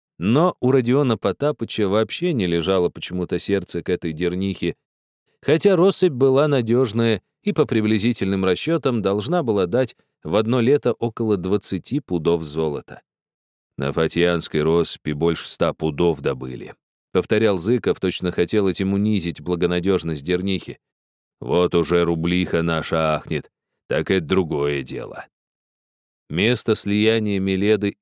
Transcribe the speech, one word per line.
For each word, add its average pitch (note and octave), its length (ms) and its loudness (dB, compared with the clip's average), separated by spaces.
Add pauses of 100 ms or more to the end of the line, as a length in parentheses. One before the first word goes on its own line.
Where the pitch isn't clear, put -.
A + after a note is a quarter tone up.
(200)
но C3+ 400 2
у B2 120 0
Родиона B2+ 440 2
Потапыча G#2+ 720 -2
вообще A2 440 0
не G#2+ 140 0
лежало F2 420 2
почему-то F2+ 500 -6
сердце F#2 440 -4
к - 60 -10
этой F2 240 -2
дернихе, F2 640 -2 (680)
хотя F3 340 4
россыпь F3+ 360 4
была C3+ 360 4
надежная A#2 760 2 (200)
и, G3+ 100 -2
по D3 140 2
приблизительным G#2+ 800 0
расчетам, B2 580 0
должна G#2 400 0
была G2+ 240 0
дать A#2+ 300 0 (280)
в D#2+ 100 -2
одно A2+ 260 2
лето C3 320 2
около A2 440 -2
двадцати G2 640 -2
пудов E2+ 420 0
золота. D2+ 600 -6 (760)
"На C#2 160 -4
Фатьянской E2 680 0
россыпи D#2+ 500 0
больше D#2+ 360 -2
ста E2 240 0
пудов D#2 480 -2
добыли", B1+ 540 -8 (380)
повторял G#2 460 2
Зыков, F#2+ 420 0
точно F2+ 320 -2
хотел G#2 340 0
этим F#2+ 260 -2
унизить G2 480 -2
благонадежность E2+ 840 -2
дернихи. F2+ 560 -4 (580)
"Вот E2+ 380 0
уже E2+ 280 2
рублиха E2+ 580 0
наша D#2+ 520 -2
ахнет, D2+ 380 -6 (340)
так D#2 240 -2
это F#2+ 160 0
другое D2 560 0
дело". B1 440 -12 (1040)
Место A2 440 0
слияния G#2 640 0
Меледы G2 640 0